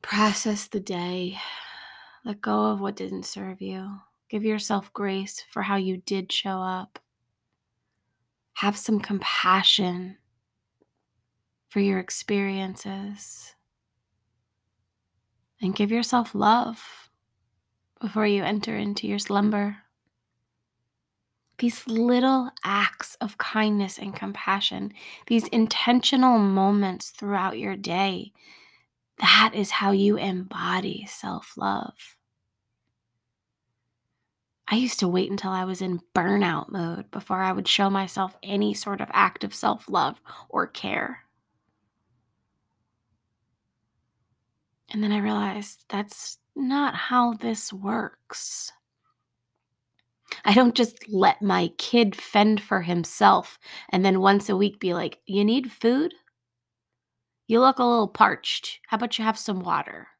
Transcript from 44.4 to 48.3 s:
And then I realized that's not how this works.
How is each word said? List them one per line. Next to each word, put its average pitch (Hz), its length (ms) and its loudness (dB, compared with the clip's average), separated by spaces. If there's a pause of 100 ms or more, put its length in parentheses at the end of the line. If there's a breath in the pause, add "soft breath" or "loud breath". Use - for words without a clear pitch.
And 214 120 -4
then 208 100 0
I 208 60 0
realized 208 680 -4
that's - 500 -6 (160)
not 277 400 -2
how 240 400 0
this 220 380 -4
works. - 1000 -6 (1700 loud breath)